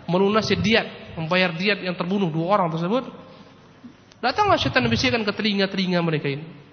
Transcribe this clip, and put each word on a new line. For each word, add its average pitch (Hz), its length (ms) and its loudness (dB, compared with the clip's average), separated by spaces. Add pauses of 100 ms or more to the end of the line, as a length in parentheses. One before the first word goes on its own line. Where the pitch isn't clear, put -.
melunasi 196 560 2
diat, - 560 0
membayar 175 400 0
diat 190 240 0
yang 180 160 -4
terbunuh 180 320 0
dua 170 320 0
orang 170 80 0
tersebut. 170 400 -2 (1120)
Datanglah 349 400 2
syaitan 262 240 0
membisikkan 233 400 2
ke 202 80 -2
telinga-telinga 190 720 0
mereka 147 320 0
ini. 156 80 -10 (280)